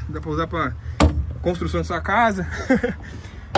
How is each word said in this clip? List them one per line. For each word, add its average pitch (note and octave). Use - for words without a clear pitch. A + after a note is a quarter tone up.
Dá D3+
pra D#3+
usar D#3+
pra D#3
construção E3+
da D#3+
sua E3+
casa. G3
<laughs> -